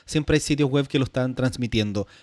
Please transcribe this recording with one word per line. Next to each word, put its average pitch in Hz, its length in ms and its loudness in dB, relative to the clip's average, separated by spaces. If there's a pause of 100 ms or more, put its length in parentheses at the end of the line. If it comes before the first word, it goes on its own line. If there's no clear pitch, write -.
siempre 151 320 0
hay 147 40 0
sitios 143 300 2
web 139 160 2
que 143 120 0
lo 131 60 2
están 127 300 -2
transmitiendo, 110 720 -2 (160)